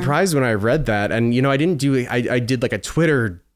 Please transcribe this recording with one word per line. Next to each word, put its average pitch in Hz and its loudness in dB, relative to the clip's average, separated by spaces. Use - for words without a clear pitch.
surprised 156 0
when 135 2
I 113 2
read 117 0
that. 104 0
And, 117 0
you 127 2
know, 139 2
I 139 2
didn't 160 0
do, 135 0
I, 123 -2
I 123 0
did, 120 -2
like, 120 -2
a 107 -4
Twitter 127 0